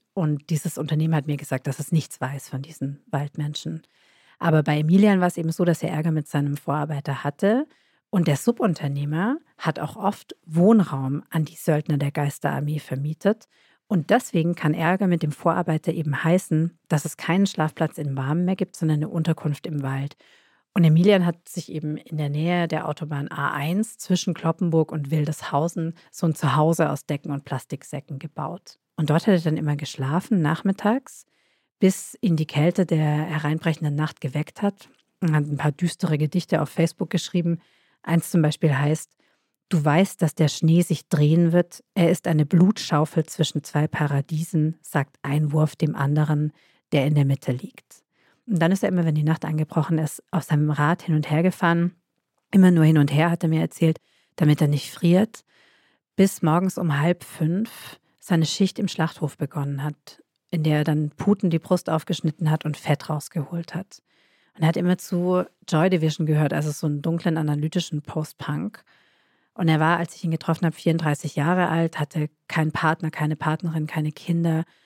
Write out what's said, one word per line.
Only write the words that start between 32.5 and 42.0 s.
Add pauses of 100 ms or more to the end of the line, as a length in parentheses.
der
hereinbrechenden
Nacht
geweckt
hat. (320)
Er
hat
ein
paar
düstere
Gedichte
auf
Facebook
geschrieben. (440)
Eins
zum
Beispiel
heißt: (540)
„Du
weißt,
dass
der
Schnee
sich
drehen
wird. (120)
Er